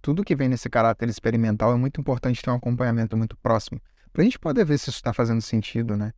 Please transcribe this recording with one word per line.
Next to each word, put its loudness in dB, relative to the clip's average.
Tudo 0
que 0
vem 0
nesse -2
caráter 2
experimental 2
é 2
muito -2
importante -2
ter -4
um 0
acompanhamento -2
muito -2
próximo, -2
pra 2
gente 2
poder 2
ver 2
se -4
isso -8
tá -4
fazendo 0
sentido, -2
né? -2